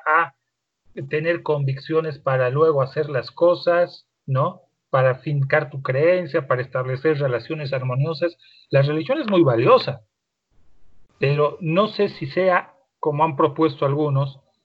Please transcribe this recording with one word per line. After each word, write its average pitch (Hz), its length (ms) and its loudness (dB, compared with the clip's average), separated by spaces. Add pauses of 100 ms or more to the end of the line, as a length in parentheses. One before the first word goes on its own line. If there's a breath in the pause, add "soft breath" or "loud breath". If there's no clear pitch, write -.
a 160 280 2 (760)
tener 165 340 -2
convicciones 147 760 -4
para 131 300 0
luego 147 320 2
hacer 147 280 -4
las 127 220 -6
cosas, 170 760 0 (180)
¿no? 143 360 -2 (300)
Para 131 240 2
fincar 143 540 -2
tu 135 120 -12
creencia, 156 680 0
para 127 140 -2
establecer 131 580 -4
relaciones 139 540 -4
armoniosas. 139 640 -2 (320 soft breath)
La 139 120 4
religión 156 380 -2
es 262 80 -4
muy 185 160 4
valiosa, 139 580 4 (1160)
pero 143 440 0
no 180 260 0
sé 202 220 -2
si - 180 -10
sea, 180 460 0 (260)
como 151 240 0
han 160 120 0
propuesto 151 500 0
algunos, 139 540 -2 (260)